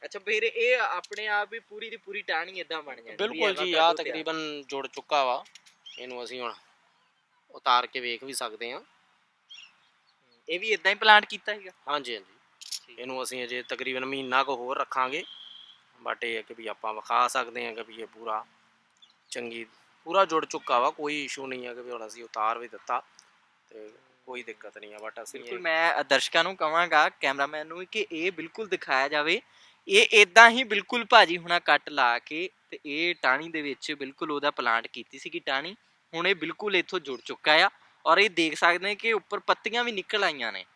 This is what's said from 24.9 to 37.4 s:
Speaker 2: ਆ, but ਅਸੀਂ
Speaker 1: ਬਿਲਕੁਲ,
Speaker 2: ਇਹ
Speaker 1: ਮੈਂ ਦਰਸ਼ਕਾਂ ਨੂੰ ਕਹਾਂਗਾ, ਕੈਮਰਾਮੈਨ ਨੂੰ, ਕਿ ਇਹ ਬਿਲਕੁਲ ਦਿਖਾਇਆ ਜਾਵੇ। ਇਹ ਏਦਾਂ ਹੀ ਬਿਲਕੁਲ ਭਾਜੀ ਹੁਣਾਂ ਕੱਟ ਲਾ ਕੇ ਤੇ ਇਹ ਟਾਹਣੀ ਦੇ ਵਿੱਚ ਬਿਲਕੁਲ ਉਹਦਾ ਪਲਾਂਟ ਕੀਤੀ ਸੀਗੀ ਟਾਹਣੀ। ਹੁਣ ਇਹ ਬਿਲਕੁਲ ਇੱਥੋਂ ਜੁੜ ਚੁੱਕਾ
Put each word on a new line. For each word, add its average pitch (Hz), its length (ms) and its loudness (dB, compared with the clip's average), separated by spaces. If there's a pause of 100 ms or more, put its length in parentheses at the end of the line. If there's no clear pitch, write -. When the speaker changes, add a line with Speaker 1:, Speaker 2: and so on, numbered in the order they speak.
Speaker 2:
ਆ, - 20 -16
but 107 260 -12
ਅਸੀਂ - 180 -14
Speaker 1:
ਬਿਲਕੁਲ, 120 180 -10
Speaker 2:
ਇਹ 180 40 -12
Speaker 1:
ਮੈਂ 165 420 2
ਦਰਸ਼ਕਾਂ 139 400 2
ਨੂੰ 190 120 -4
ਕਹਾਂਗਾ, 165 520 4
ਕੈਮਰਾਮੈਨ 147 580 -2
ਨੂੰ, 175 200 -12
ਕਿ 214 260 -4
ਇਹ 170 200 -2
ਬਿਲਕੁਲ 170 360 -12
ਦਿਖਾਇਆ 143 400 0
ਜਾਵੇ। 151 320 0 (480)
ਇਹ 202 240 6
ਏਦਾਂ 220 380 12
ਹੀ 247 140 2
ਬਿਲਕੁਲ 220 400 -2
ਭਾਜੀ 180 340 6
ਹੁਣਾਂ 170 220 0
ਕੱਟ 147 280 2
ਲਾ 127 300 2
ਕੇ 165 320 -8 (200)
ਤੇ - 160 -14
ਇਹ 160 360 -2
ਟਾਹਣੀ 143 260 2
ਦੇ 160 140 -6
ਵਿੱਚ 143 300 -6
ਬਿਲਕੁਲ 143 380 -8
ਉਹਦਾ 143 200 0
ਪਲਾਂਟ 117 360 0
ਕੀਤੀ 123 320 -16
ਸੀਗੀ 165 200 -12
ਟਾਹਣੀ। 151 380 -4 (380)
ਹੁਣ 170 120 -2
ਇਹ 196 80 4
ਬਿਲਕੁਲ 175 420 -4
ਇੱਥੋਂ 175 240 0
ਜੁੜ 139 200 -8
ਚੁੱਕਾ 151 460 4